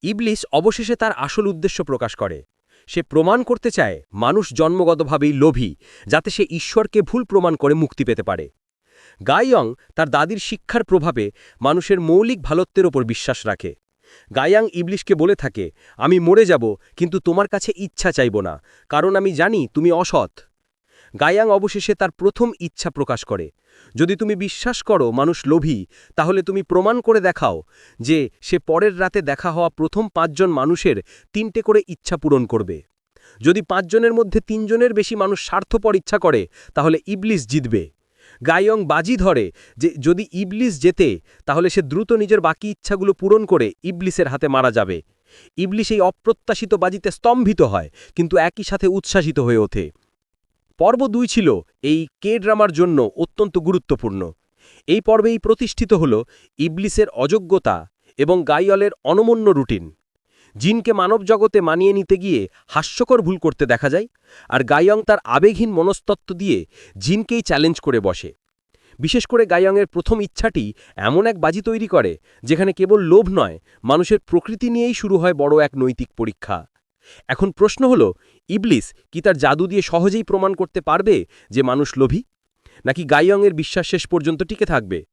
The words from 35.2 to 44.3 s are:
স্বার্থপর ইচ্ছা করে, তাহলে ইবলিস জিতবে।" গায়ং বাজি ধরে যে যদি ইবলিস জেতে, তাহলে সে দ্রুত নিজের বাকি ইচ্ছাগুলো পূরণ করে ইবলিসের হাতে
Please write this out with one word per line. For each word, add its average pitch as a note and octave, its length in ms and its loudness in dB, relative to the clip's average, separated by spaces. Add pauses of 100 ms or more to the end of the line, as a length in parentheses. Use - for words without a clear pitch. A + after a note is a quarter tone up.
স্বার্থপর G3+ 500 -2
ইচ্ছা G3+ 220 -2
করে, C3+ 300 2 (260)
তাহলে D#3+ 240 2 (100)
ইবলিস F#3+ 400 -4
জিতবে।" A#2 360 -2 (580)
গায়ং F#3+ 440 2
বাজি E3 320 0
ধরে D#3 340 0 (260)
যে C#3+ 120 0 (100)
যদি F3 320 0
ইবলিস G3+ 500 -4
জেতে, D3+ 380 2 (260)
তাহলে E3+ 240 0
সে G3 120 -2
দ্রুত D#3+ 300 -2
নিজের G#3 300 2
বাকি E3 280 -2
ইচ্ছাগুলো G3 440 -2
পূরণ G#3 320 4
করে C#3 280 2 (100)
ইবলিসের F3+ 440 -2
হাতে C#3 200 -4